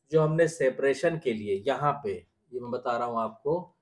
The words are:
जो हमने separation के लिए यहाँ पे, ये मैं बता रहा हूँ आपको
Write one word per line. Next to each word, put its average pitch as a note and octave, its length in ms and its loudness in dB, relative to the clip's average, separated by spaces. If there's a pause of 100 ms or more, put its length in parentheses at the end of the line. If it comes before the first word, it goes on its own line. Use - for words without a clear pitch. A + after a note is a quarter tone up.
(120)
जो D#3+ 100 6
हमने D#3+ 280 4
separation D3+ 720 2
के B2 140 0
लिए G#2 220 -2 (120)
यहाँ C#3 240 2 (120)
पे, G2+ 100 -4 (380)
ये A#2+ 80 -8
मैं A#2+ 120 -10
बता B2 260 -2
रहा A#2+ 100 -2
हूँ A#2 140 -4
आपको C#3+ 600 -4